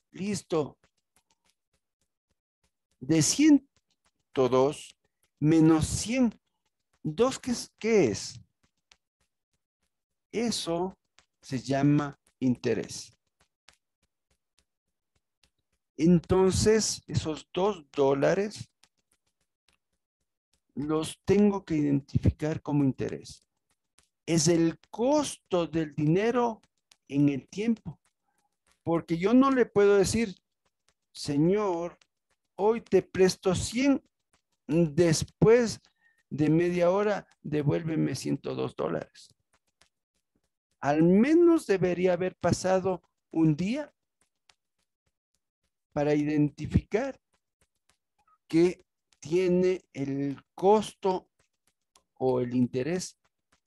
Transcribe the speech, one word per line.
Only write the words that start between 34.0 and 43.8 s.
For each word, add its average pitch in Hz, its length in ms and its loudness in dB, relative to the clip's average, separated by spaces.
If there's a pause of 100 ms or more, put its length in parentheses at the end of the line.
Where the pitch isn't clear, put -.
después 170 1120 2 (520)
de 147 180 -2
media 175 420 2
hora 202 380 -2 (140)
devuélveme 156 720 -2
ciento 139 400 -6
dos 127 200 -6
dólares". - 540 -8 (1500)
Al 147 220 0
menos 302 640 4
debería 180 480 0
haber 180 220 -6
pasado 185 640 -2 (280)
un 160 260 2
día 226 360 -6 (2000)